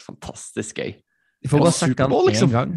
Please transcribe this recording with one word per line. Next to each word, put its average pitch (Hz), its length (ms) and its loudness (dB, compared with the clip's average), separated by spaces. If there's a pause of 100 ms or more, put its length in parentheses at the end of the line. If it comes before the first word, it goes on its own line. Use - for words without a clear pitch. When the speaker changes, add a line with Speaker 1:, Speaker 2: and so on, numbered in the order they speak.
Speaker 1:
fantastisk - 800 -12
gøy. - 120 -8 (500)
Speaker 2:
De - 40 -6
får 143 120 2
Speaker 1:
Og 170 60 4
Speaker 2:
bare 170 100 2
sacke 165 120 0
han 127 80 0
Speaker 1:
Super 135 160 2
Bowl, 359 160 2
liksom. 196 200 2
Speaker 2:
én 120 40 2
gang. 123 240 0